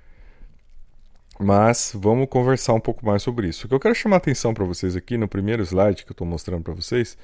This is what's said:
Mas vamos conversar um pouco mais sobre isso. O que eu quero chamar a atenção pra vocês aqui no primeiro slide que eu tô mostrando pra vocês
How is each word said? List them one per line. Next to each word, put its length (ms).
Mas 560
vamos 320
conversar 460
um 60
pouco 240
mais 160
sobre 280
isso. 180
O 20
que 60
eu 60
quero 140
chamar 220
a 20
atenção 360
pra 100
vocês 300
aqui 220
no 100
primeiro 360
slide 420
que 80
eu 20
tô 100
mostrando 380
pra 120
vocês 500